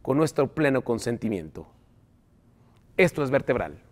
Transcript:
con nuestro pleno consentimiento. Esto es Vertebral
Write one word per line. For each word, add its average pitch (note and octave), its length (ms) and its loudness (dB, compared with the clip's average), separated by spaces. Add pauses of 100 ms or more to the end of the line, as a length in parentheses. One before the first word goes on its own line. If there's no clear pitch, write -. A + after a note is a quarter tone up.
con C3 160 0
nuestro D3 300 2
pleno C#3 340 2
consentimiento. G#2+ 840 -4 (1300)
Esto E3 260 2
es C3 60 -2
Vertebral A#2 640 -2